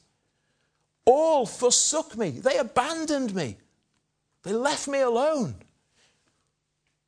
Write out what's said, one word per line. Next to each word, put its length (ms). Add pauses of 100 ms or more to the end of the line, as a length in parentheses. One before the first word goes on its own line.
(1040)
"All 400
forsook 720
me. 140
They 260
abandoned 760
me. 240 (880)
They 100
left 340
me 120
alone." 640 (1500)